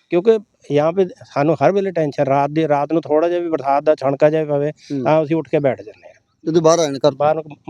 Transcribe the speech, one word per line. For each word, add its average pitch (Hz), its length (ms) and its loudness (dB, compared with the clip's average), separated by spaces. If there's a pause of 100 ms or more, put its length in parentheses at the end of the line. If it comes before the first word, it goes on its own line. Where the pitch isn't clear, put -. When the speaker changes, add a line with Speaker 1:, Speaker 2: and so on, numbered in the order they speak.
(120)
Speaker 1:
ਕਿਉਂਕਿ 208 260 2 (340)
ਯਹਾਂ 147 220 2
ਪੇ 190 120 0 (200)
ਸਾਨੂੰ 147 300 0
ਹਰ 143 160 2
ਵੇਲੇ 196 200 -2
ਟੈਨਸ਼ਨ, 151 320 -2
ਰਾਤ 139 260 0
ਦੀ, 156 180 -2
ਰਾਤ 147 260 0
ਨੂੰ 165 80 0
ਥੋੜ੍ਹਾ 156 280 0
ਜਿਹਾ 175 100 -2
ਵੀ 175 100 -6
ਬਰਸਾਤ 139 340 -2
ਦਾ 151 120 4
ਛਣਕਾ 139 340 0
ਜਿਹਾ 156 160 0
ਪਵੇ, 147 260 -2 (200)
Speaker 2:
ਹੂੰ। 139 120 -4
Speaker 1:
ਤਾਂ 156 200 2
ਅਸੀਂ 151 120 -2
ਉੱਠ 156 140 -6
ਕੇ 160 100 0
ਬੈਠ 127 220 -2
ਜਾਂਦੇ 104 260 -20
ਹਾਂ। - 60 -20 (300)
Speaker 2:
ਜਦੋਂ 165 180 2
ਬਾਹਰ 160 180 4
ਆਏ 160 80 0
ਨੇ 139 100 -6
ਘਰ 143 120 2
ਤੋਂ? 135 80 -4
Speaker 1:
ਬਾਹਰ, 156 240 0 (280)